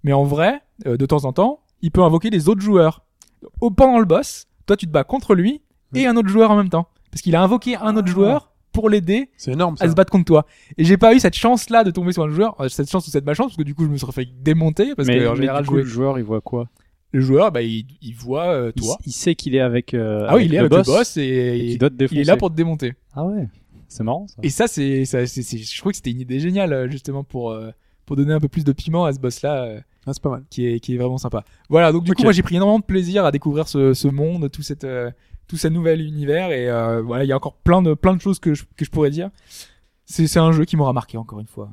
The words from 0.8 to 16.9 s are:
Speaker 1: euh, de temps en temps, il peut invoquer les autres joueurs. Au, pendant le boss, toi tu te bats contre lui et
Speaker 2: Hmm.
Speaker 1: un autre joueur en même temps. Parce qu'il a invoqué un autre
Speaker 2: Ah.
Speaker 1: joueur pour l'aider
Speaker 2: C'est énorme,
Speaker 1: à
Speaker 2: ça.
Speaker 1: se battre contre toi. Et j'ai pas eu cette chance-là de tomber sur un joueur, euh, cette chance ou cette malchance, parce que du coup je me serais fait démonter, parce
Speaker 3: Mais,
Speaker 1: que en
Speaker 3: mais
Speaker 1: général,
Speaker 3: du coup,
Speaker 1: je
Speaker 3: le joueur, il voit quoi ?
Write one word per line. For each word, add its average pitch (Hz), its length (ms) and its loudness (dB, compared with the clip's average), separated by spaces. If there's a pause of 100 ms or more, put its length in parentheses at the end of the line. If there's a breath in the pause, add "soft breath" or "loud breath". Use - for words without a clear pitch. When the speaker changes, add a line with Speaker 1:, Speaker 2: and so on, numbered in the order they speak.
Speaker 1:
euh, 120 120 -2
de 135 80 0
temps 147 180 0
en 131 80 -4
temps, 240 280 0 (200)
il 170 100 -2
peut 185 120 4
invoquer 165 260 4
les 180 220 2
autres 208 100 2
joueurs. 185 460 2 (560)
Au, 233 80 2
pendant 254 300 6
le 220 40 4
boss, 180 440 -2 (180)
toi 202 100 4
tu 190 100 -10
te 156 60 -8
bats 139 120 2
contre 254 300 0
lui 208 280 0 (320)
et 262 120 0
Speaker 2:
Hmm. 240 40 2
Speaker 1:
un 226 60 2
autre 214 120 2
joueur 220 220 4
en 208 80 6
même 196 100 2
temps. 170 200 -2 (220)
Parce - 120 -12
qu'il 165 140 2
a 175 60 4
invoqué 233 340 0
un 214 200 -2
autre 196 120 0
Speaker 2:
Ah. 180 40 -2
Speaker 1:
joueur 202 400 2 (200)
pour 220 180 0
l'aider 208 480 0
Speaker 2:
C'est - 140 -8
énorme, 165 280 -2
Speaker 1:
à 196 60 0
Speaker 2:
ça. 165 40 4
Speaker 1:
se 160 40 0
battre 185 180 4
contre 185 140 2
toi. 151 180 4 (320 loud breath)
Et 156 80 2
j'ai 180 140 6
pas 226 160 8
eu 254 60 8
cette 185 160 0
chance-là 233 480 2
de 185 60 0
tomber 180 220 -4
sur 170 120 -2
un 151 40 -4
joueur, 196 320 -2
euh, 131 80 -2
cette 139 220 -4
chance 185 180 -2
ou - 20 -16
cette 139 140 -2
malchance, 151 220 -2
parce - 100 -10
que 160 60 -4
du 143 120 -6
coup 160 100 -2
je 151 60 0
me 143 60 -2
serais 131 160 -8
fait 127 160 -8 (140)
démonter, 160 520 0
parce 135 140 0
Speaker 3:
Mais, 123 120 4
Speaker 1:
que 120 60 2
en 117 40 2
Speaker 3:
mais 120 80 0
Speaker 1:
général, 139 240 0
Speaker 3:
du 139 80 -4
coup, 139 60 2
Speaker 1:
je 139 40 4
Speaker 3:
le 135 60 -2
joueur, 127 320 -2
il 117 60 -4
voit 110 180 -4
quoi ? 120 260 -8 (420)